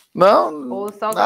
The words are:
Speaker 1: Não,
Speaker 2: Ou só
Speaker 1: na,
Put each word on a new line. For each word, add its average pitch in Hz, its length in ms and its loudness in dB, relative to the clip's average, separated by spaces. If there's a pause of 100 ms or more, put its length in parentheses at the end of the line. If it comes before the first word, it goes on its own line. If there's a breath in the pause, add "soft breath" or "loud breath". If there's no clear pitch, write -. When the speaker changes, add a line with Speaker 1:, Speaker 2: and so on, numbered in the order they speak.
(140)
Speaker 1:
Não, 285 580 2
Speaker 2:
Ou 202 220 -8
só 214 180 -8
Speaker 1:
na, - 20 -4 (120)